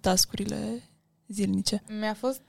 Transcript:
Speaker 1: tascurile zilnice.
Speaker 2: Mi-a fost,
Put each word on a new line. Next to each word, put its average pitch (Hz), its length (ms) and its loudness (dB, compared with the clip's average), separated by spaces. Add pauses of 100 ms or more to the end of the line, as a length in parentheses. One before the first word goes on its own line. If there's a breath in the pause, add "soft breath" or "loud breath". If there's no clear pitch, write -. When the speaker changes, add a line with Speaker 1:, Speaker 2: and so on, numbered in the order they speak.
Speaker 1:
tascurile 208 840 0 (460)
zilnice. 196 540 0 (180)
Speaker 2:
Mi-a 214 140 0
fost, 247 340 -2